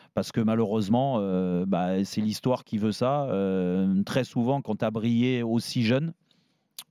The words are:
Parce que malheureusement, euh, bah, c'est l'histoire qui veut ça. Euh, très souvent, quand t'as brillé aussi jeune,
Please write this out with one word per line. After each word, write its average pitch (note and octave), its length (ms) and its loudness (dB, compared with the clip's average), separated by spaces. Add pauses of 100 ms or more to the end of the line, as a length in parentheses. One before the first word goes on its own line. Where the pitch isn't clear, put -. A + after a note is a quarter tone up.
(140)
Parce G2 160 -2
que A#2+ 100 -2
malheureusement, A2+ 760 2
euh, F#2 480 0
bah, F#2+ 380 0
c'est - 160 -4
l'histoire G#2+ 420 -2
qui - 160 -6
veut A2 140 0
ça. C#3 320 -2
Euh, F#2+ 800 0
très C3 180 0
souvent, B2+ 400 -2
quand G#2+ 140 -4
t'as A2 160 -2
brillé A#2 500 2
aussi A#2 400 0
jeune, C3+ 300 2 (800)